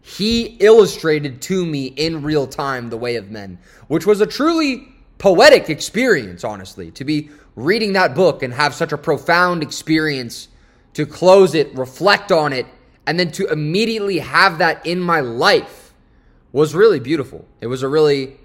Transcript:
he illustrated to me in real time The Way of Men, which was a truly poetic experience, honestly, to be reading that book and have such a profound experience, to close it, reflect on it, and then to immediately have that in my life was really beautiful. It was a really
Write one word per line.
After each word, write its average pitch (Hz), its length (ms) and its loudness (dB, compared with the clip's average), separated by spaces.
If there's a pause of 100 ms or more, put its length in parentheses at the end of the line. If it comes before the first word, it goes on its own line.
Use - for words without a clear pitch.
he 226 580 -4
illustrated 160 840 4
to 185 220 -4
me 143 220 -6
in 156 380 -6
real 147 240 -2
time 131 420 -8
The 117 80 -10
Way 120 160 -4
of 101 160 -10
Men, 98 300 -16 (260)
which 165 200 -2
was 202 140 2
a 214 60 2
truly 294 640 -2 (280)
poetic 202 540 6
experience, 151 760 -2
honestly, 95 460 -12
to 104 140 -14
be 147 260 -4 (240)
reading 196 400 -2
that 180 200 0
book 160 280 2
and 123 100 -8
have 143 220 -2
such 165 180 -4
a 143 60 -6
profound 170 640 0
experience, 147 880 -6 (440)
to 147 140 -6
close 185 480 4
it, 151 200 -2
reflect 156 580 0
on 151 200 2
it, 127 140 -4 (400)
and 160 120 -2
then 175 120 -2
to 190 160 -6
immediately 196 720 -2
have 156 400 0
that 170 260 0
in 175 160 -4
my 170 200 0
life 131 760 -2 (580)
was 147 220 0
really 190 260 4
beautiful. 127 460 -6 (140)
It 113 80 -8
was 127 140 -6
a 135 60 -4
really 143 560 0